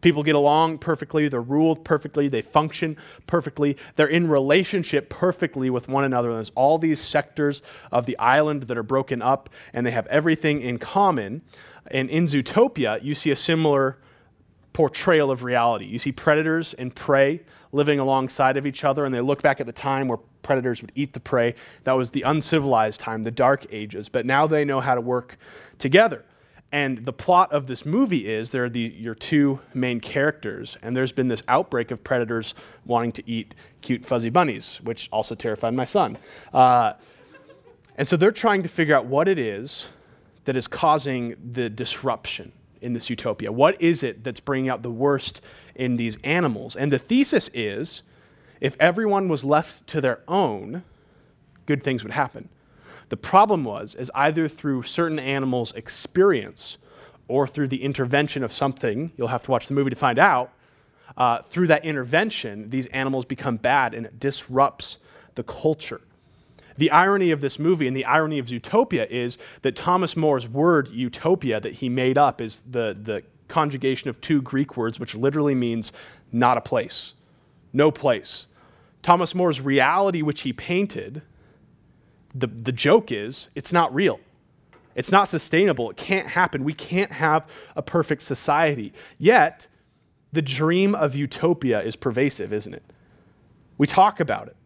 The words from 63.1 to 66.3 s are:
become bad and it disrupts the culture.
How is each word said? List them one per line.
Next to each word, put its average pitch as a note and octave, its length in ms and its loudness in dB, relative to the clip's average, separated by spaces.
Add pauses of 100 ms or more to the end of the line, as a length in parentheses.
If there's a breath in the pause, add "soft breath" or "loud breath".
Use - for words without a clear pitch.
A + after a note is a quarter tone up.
become B2+ 320 -4
bad B2+ 360 2
and A2+ 140 -10
it A#2 120 -20
disrupts - 800 -2 (380 soft breath)
the B2 80 -8
culture. - 580 -4 (760 soft breath)